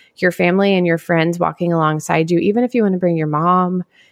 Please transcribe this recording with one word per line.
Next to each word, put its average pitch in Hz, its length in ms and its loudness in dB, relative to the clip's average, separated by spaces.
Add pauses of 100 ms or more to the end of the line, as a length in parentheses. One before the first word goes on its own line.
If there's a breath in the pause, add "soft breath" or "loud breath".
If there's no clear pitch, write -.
(160 soft breath)
your 180 160 0
family 190 420 2
and 180 120 2
your 170 120 0
friends 170 400 -2
walking 170 340 -2
alongside 160 580 0
you. 170 100 2
Even 208 220 0
if 247 120 -4
you 233 80 0
wanna 190 160 0
bring 175 180 0
your 156 100 -2
mom 180 580 0 (260 soft breath)